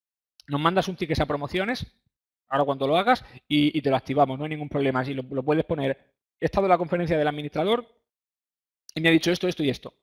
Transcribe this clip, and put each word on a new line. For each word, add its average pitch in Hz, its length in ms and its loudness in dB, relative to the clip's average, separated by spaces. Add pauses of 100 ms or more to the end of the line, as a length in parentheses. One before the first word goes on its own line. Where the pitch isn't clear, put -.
(480)
nos 143 140 -2
mandas 180 260 2
un 185 80 -6
ticket 160 240 -2
a 151 60 0
promociones, 175 600 -4 (640)
ahora 139 160 2
cuando 135 220 0
lo 151 100 2
hagas, 214 280 2 (220)
y, 147 300 2
y 143 40 0
te 139 80 0
lo 131 80 4
activamos, 135 400 0
no 147 80 -6
hay 156 40 -6
ningún 151 200 -8
problema. 135 340 0
Si 135 100 -6
lo, 131 100 -6
lo 131 200 -6
puedes 151 220 0
poner, 139 500 -6 (240)
he 160 60 0
estado 196 200 0
en 185 60 2
la 175 60 8
conferencia 165 400 0
del 151 100 2
administrador 156 600 -2 (1040)
y 156 80 -4
me 165 80 4
ha - 20 6
dicho 165 200 4
esto, 180 160 0
esto 160 160 -2
y 139 60 2
esto. - 340 -6